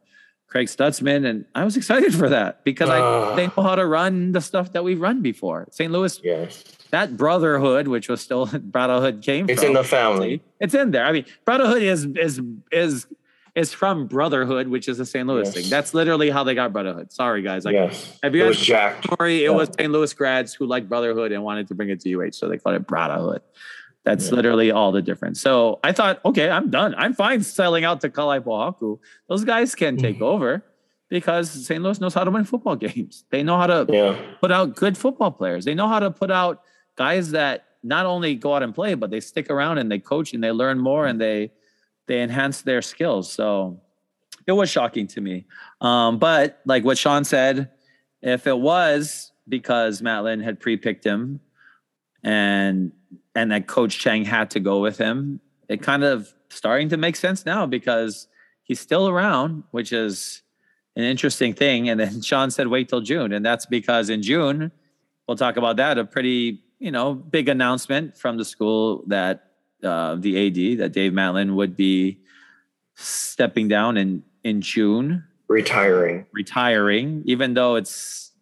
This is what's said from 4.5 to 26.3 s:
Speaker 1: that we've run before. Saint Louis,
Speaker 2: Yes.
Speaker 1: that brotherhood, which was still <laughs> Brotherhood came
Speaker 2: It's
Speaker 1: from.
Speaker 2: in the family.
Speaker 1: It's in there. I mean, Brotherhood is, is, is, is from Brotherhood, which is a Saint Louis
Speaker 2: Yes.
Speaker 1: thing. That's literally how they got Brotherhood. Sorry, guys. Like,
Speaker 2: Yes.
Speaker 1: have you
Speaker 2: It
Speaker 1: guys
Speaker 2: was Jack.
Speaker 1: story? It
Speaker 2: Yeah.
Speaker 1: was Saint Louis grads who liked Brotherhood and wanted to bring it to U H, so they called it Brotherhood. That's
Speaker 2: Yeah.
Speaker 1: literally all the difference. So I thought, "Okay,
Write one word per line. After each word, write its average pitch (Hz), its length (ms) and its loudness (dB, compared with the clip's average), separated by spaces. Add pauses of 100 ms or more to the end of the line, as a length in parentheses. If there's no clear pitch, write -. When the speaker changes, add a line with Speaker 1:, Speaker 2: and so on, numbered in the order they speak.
Speaker 1:
that 175 120 -2
we've 180 160 0
run 226 220 0
before. 92 480 -4
Saint 165 220 -4
Louis, 185 300 -2
Speaker 2:
Yes. 85 400 -4 (280)
Speaker 1:
that 165 260 -2
brotherhood, 143 720 2
which 117 200 -2
was 120 120 -4
still 127 260 -2
<laughs> 104 60 -10 (100)
Brotherhood 123 600 0
came 147 260 0
Speaker 2:
It's 127 140 0
Speaker 1:
from. 147 80 4
Speaker 2:
in 135 40 4
the 131 100 4
family. 117 580 2 (180)
Speaker 1:
It's 202 140 0
in 269 180 4
there. 123 120 2
I 151 80 4
mean, 147 120 0 (200)
Brotherhood 240 380 4
is, 185 220 2
is, 143 360 -2 (300)
is, 160 360 0 (480)
is 165 180 0
from 185 360 0
Brotherhood, 131 600 0
which 127 200 -4
is 120 120 -4
a 123 60 -6
Saint 127 220 -4
Louis 120 180 2
Speaker 2:
Yes. 98 80 -4
Speaker 1:
thing. 90 160 -4
That's 143 240 0
literally 160 360 2
how 139 140 2
they 131 100 0
got 120 180 0
Brotherhood. 95 400 -6
Sorry, 117 300 -2
guys. 95 220 -4
Like, 104 100 2
Speaker 2:
Yes. - 480 0
Speaker 1:
have 139 120 0
you 170 80 4
Speaker 2:
It - 40 6
Speaker 1:
guys 110 120 4
Speaker 2:
was - 80 2
Jack. 107 380 2
Speaker 1:
story? 170 400 0
It 156 60 4
Speaker 2:
Yeah. 160 60 6
Speaker 1:
was 156 220 2
Saint 156 140 0
Louis 151 220 2
grads 131 400 0
who 139 120 -4
liked 123 220 -2
Brotherhood 117 440 0
and 101 120 -4
wanted 104 240 -6
to 95 60 -10
bring 101 160 -4
it 92 100 -6
to - 100 -6
U 90 120 -2
H, 87 120 -6
so 87 140 -6
they 87 100 -4
called 92 180 0
it - 100 -6
Brotherhood. 82 560 -2 (640)
That's 101 240 0
Speaker 2:
Yeah. 123 60 0
Speaker 1:
literally 113 360 4
all 101 220 4
the 98 80 2
difference. 87 400 -4
So 120 420 4
I 156 100 2
thought, 196 340 2
"Okay, 156 240 4